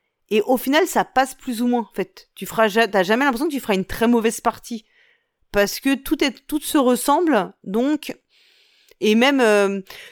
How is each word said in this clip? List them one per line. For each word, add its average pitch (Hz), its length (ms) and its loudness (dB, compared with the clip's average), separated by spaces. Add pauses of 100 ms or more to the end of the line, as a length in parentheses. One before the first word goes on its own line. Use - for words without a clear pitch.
(300)
Et 208 120 2
au 254 140 0
final, 302 300 0
ça - 180 0
passe 262 300 -2
plus 240 280 -8
ou 240 40 0
moins, 240 140 0
en - 160 -10
fait. - 400 -8
Tu 190 100 -10
feras 220 220 0
ja-, 226 180 2
t'as 196 160 2
jamais 220 220 0
l'impression 269 240 -2
que 285 60 -4
tu 262 60 -6
feras 208 140 -2
une 190 100 0
très - 220 -4
mauvaise 233 340 2
partie. - 440 -6 (640)
Parce 202 300 0
que 269 160 0
tout 285 260 -4
est, 262 240 -4
tout 294 140 -6
se - 180 -2
ressemble, 254 720 2 (120)
donc, 254 500 -4 (840)
et 214 140 2
même, 262 260 2
euh, 202 400 2 (320)